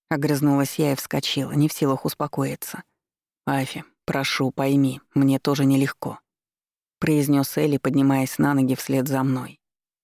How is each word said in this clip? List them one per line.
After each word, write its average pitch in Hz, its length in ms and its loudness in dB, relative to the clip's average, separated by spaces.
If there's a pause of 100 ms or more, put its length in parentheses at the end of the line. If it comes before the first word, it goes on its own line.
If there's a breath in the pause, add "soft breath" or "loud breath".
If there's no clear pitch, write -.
Огрызнулась 143 680 0
я 143 140 2
и - 20 0
вскочила, - 560 -4
не 147 160 2
в 151 60 -4
силах 135 320 -2
успокоиться. - 800 -6 (640)
"Афи, 135 380 -4 (220)
прошу, 135 460 -2
пойми, 139 500 2 (120)
мне 135 260 4
тоже 139 260 0
нелегко", 135 540 0 (800)
произнес 143 580 2
Элли, 151 200 2
поднимаясь 135 600 2
на 143 160 2
ноги 131 220 2
вслед 131 320 -2
за 135 160 0
мной. 127 360 -4 (440)